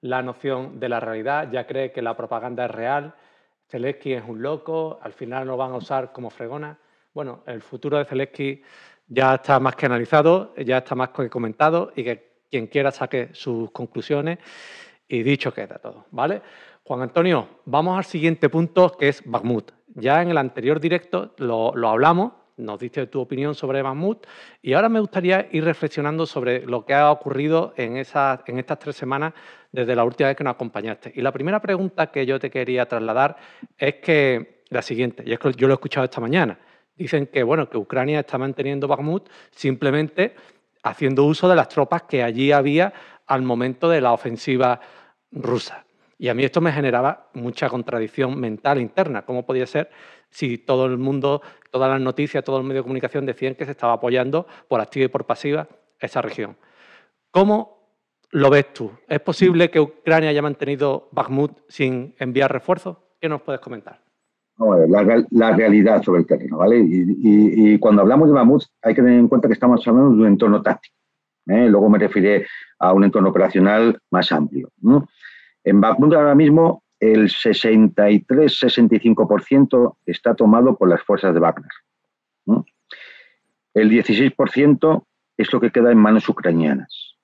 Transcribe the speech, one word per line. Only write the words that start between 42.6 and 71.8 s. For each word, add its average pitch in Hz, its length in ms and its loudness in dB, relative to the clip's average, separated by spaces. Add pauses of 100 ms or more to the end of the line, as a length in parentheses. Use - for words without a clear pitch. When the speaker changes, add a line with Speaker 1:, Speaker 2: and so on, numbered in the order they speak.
Speaker 1:
al 131 160 -2
momento 127 460 -4
de 165 120 2
la 123 120 2
ofensiva 123 680 -2 (500)
rusa. - 560 -8 (320)
Y 123 100 -6
a 120 60 -2
mí 127 100 -2
esto 139 160 -2
me 165 120 -2
generaba 135 600 -4
mucha 123 380 -8
contradicción 123 680 -6
mental 127 400 -4
interna. 123 440 -4
¿Cómo 123 240 -8
podía 127 200 -4
ser - 220 -6 (400)
si 120 300 -8
todo 131 260 -2
el 127 140 -4
mundo, 139 420 -4 (300)
todas 131 200 -2
las 135 100 -2
noticias, 135 440 -4
todo 135 140 -4
el 131 60 -6
medio 135 160 -6
de - 20 -10
comunicación 131 420 -6
decían 131 300 -6
que 147 100 -10
se 135 60 -12
estaba 120 240 -2
apoyando 127 520 -4 (220)
por 135 120 -2
activa 135 260 -2
y - 20 -2
por - 160 -6
pasiva 151 420 -6 (320)
esa 127 220 -6
región? 107 360 -10 (720)
¿Cómo 208 480 0 (540)
lo 139 180 4
ves 143 240 2
tú? 107 180 -12 (160)
¿Es 147 120 -4
posible 170 500 2
que 160 100 2
Ucrania 156 480 0
haya 147 140 0
mantenido 139 680 -4
Bakhmut 139 580 -4
sin 131 500 -6
enviar 131 340 -2
refuerzos? 180 460 -6 (200)
¿Qué 165 100 -6
nos 151 120 -6
puedes 135 220 -10
comentar? 120 360 -18 (580)
Speaker 2:
Vamos 110 200 2
a - 40 4
ver, 80 100 4
la 101 120 4
real-, 110 280 2
la 113 260 4
realidad 104 460 4
sobre 87 180 2
el 78 60 0
terreno, 69 320 -4
¿vale? 107 200 4
Y, 90 220 2
y, 104 720 4
y 104 60 4
cuando 104 240 4
hablamos 139 260 6
de 147 60 6
Bakhmut 131 300 4 (180)
hay 113 120 2
que 143 60 2
tener 123 180 6
en 117 100 6
cuenta 123 200 2
que 113 60 4
estamos 123 340 2
hablando 131 220 6
de 110 100 6
un 113 60 6
entorno 104 360 4
táctico, - 320 -4 (520)
¿eh? 113 200 4
Luego 104 220 6